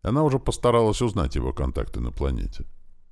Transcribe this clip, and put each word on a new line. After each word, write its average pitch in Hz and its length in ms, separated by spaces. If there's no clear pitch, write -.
Она 139 220
уже 135 160
постаралась 117 600
узнать 98 340
его 64 180
контакты 60 460
на 58 120
планете. 64 540